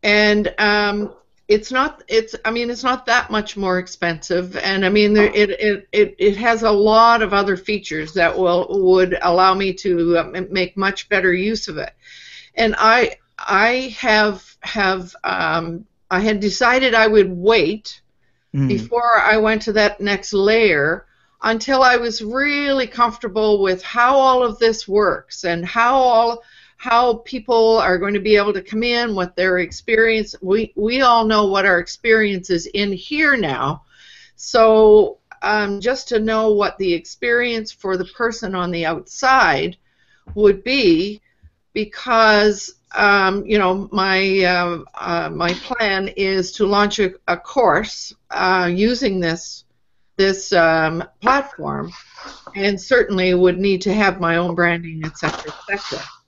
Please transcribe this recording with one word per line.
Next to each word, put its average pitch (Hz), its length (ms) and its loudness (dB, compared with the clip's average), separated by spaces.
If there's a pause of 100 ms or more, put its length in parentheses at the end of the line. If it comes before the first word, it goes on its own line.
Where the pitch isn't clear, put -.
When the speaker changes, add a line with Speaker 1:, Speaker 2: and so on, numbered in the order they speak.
Speaker 1:
And, 208 540 2
um, 208 560 -2 (340)
it's 214 240 0
not, 262 360 -2
it's, 220 280 -2 (100)
I 220 60 -2
mean, 233 180 -4
it's 240 140 -8
not 254 240 -4
that 240 240 0
much 214 260 -6
more 185 220 -2
expensive, 180 800 -6
and 190 280 -2
I 185 40 4
mean, 208 240 4
there, 208 200 4
it, 208 160 2
it, 202 420 -2
it, 208 280 2
it 202 180 2
has 226 240 0
a 220 100 2
lot 220 520 4
of 196 100 -2
other 196 240 0
features 160 560 -8
that 170 240 0
will, 180 320 0
would 185 540 2
allow 185 320 4
me 190 180 -2
to, 170 460 0
uh, 156 160 -6
m-, 185 160 -8
make 185 260 -4
much 196 320 -4
better 190 240 0
use 208 340 -4
of 156 100 -12
it. - 140 -12 (600)
And 226 240 0
I, 226 380 2 (240)
I 233 580 -2
have, 214 460 0 (180)
have, 190 640 -4
um, 170 600 -4 (260)
I 185 80 0
had 214 200 0
decided 240 540 0
I 220 140 4
would 208 240 4
wait 208 680 0 (540)
Speaker 2:
Mm. 139 120 0
Speaker 1:
before 233 520 0
I 214 180 2
went 214 240 0
to 220 120 -6
that 208 280 0
next 202 320 -4
layer 196 720 0 (380)
until 240 400 0
I 247 140 4
was 226 260 -6
really 277 640 -2
comfortable 214 760 -2
with 185 220 -2
how 247 340 2
all 262 240 4
of 233 160 -2
this 226 300 0
works 196 560 -2
and 170 200 -4
how 233 300 0
all, 233 480 2 (360)
how 240 400 0
people 226 600 0
are 185 220 0
going 202 160 -4
to 202 40 0
be 208 180 2
able 202 160 0
to 196 100 -6
come 214 180 -6
in, 240 320 -2
what 180 220 -4
their 185 240 0
experience, 220 840 -2
we, 202 340 -2
we 233 260 -2
all 233 240 4
know 214 200 2
what 196 220 0
our 180 100 4
experience 202 720 0
is 170 160 -2
in 202 260 -4
here 285 460 0
now. 143 460 -4 (520)
So, 220 840 6 (240)
um, 202 360 -2
just 247 280 -4
to 233 120 0
know 220 340 0
what 202 260 0
the 190 120 0
experience 233 800 -2
for 185 260 -6
the 180 80 -4
person 226 500 -6
on 180 160 -4
the 170 160 -4
outside 180 880 0 (560)
would 196 300 2
be, 208 580 0 (520)
because, 214 1000 0 (220)
um, 202 500 2
you 214 140 0
know, 190 320 -2
my, 190 480 0
uh, 175 400 0 (160)
uh, 170 360 -6
my 170 220 -4
plan 196 540 -4 (100)
is 190 360 -2
to 208 120 -2
launch 202 320 0
a, 185 160 -2 (140)
a 175 100 -2
course, - 720 0 (200)
uh, 185 400 0
using 214 480 0
this, 170 440 -6 (540)
this, 190 360 0
um, 165 500 2 (180)
platform, 170 720 -2 (640)
and 196 260 -2
certainly 185 540 0
would 180 240 4
need 190 220 0
to 190 120 -2
have 196 260 0
my 165 180 0
own 170 180 -2
branding, 170 500 -2
et 160 120 -10
cetera, 151 360 -8 (160)
et 196 100 -6
cetera. - 240 -12 (240)